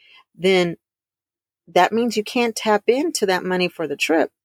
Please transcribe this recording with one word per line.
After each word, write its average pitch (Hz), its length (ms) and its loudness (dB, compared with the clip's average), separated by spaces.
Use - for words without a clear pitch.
then 180 420 2
that 180 240 4
means 226 260 -2
you 208 60 -2
can't 233 320 -2
tap 208 320 0
into 277 380 0
that 185 180 0
money 180 240 -2
for 165 200 -8
the 143 80 -6
trip. 151 360 -2